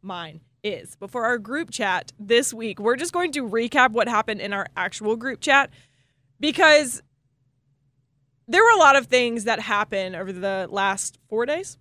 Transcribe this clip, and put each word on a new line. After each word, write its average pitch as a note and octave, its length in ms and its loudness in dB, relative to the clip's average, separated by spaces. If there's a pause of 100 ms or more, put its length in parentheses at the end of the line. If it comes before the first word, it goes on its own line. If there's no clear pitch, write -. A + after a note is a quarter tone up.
mine E3+ 380 -14 (220)
is. G3+ 380 -8
But G3 100 -16
for A#3+ 140 -6
our A#3+ 140 -4
group B3+ 340 -8
chat F#3+ 440 -4
this A#3 380 0
week, A3 240 -8
we're A3+ 160 2
just D#4+ 180 -6
going F4 200 -2
to C#4 160 -4
recap A#3+ 420 2
what A3 160 0
happened A3 340 -2
in G3+ 120 -8
our G3 240 -6
actual G#3 400 -4
group A#3 240 -8
chat C#4 300 2 (680)
because D4+ 640 4 (1500)
there F4 140 4
were A4+ 80 8
a A4 80 6
lot C#4+ 180 8
of B3+ 100 0
things A#3 380 0
that A3 160 -2
happened G3+ 560 -4
over F#3+ 160 -8
the F#3+ 380 -4
last G3 480 -4 (100)
four A3+ 180 -2
days. E4 340 -8